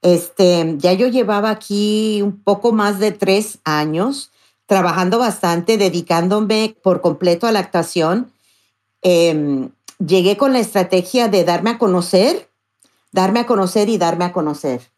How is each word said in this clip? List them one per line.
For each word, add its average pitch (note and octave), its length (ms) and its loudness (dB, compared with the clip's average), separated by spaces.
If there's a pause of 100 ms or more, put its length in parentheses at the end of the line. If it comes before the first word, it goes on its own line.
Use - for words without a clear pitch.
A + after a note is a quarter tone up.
Este, F3 760 2
ya F3 160 2
yo G#3+ 160 0
llevaba G#3+ 420 -2
aquí G#3+ 720 -2
un G3+ 180 -4
poco G3+ 300 0
más G#3 300 0
de G#3+ 100 0
tres G3+ 540 -2
años D#3+ 680 -4 (360)
trabajando F#3 520 0
bastante, F#3+ 580 0
dedicándome G3 1080 0
por F3+ 160 2
completo E3+ 480 0
a - 20 0
la A3 80 0
actuación. F3 720 -2 (720)
Em, D#3 680 2 (280)
llegué F#3 380 2
con C4+ 160 2
la B3+ 80 2
estrategia F#3+ 680 0
de G3 160 2
darme E3+ 280 0
a A#3 80 -6
conocer, F#3+ 720 0 (600)
darme F#3+ 300 0
a A#3+ 60 -4
conocer G#3 420 0
y A3 100 0
darme E3+ 280 0
a F3 60 -6
conocer. D3 500 -4 (160)